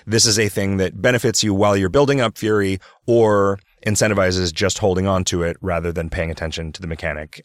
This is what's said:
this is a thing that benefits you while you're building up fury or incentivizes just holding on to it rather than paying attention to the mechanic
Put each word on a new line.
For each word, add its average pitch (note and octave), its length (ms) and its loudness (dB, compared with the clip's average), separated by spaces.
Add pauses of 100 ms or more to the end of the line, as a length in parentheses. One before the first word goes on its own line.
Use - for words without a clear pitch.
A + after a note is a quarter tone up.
this A2 180 2
is A2 140 2
a A2 100 2
thing G2 300 -2
that F#2 240 -2
benefits A#2+ 420 0
you G#2 80 0
while G2+ 240 2
you're F#2+ 140 0
building C#3 300 2
up A2+ 180 -2
fury G2+ 420 0 (260)
or G#2 520 4 (280)
incentivizes G2 640 2
just F#2 260 -2
holding F#2 280 2
on F#2+ 180 0
to F2 180 -2
it E2+ 180 -4
rather E2+ 320 -4
than E2 160 -6
paying E2 220 -4
attention D#2+ 420 -8
to - 80 -14
the F#2 60 -10
mechanic D#2 580 -8